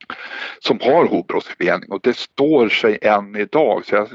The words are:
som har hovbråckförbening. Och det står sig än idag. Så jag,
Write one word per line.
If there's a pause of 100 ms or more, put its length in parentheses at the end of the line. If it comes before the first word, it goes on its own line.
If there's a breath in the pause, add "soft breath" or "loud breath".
(580 loud breath)
som
har
hovbråckförbening.
Och
det
står
sig
än
idag.
Så
jag,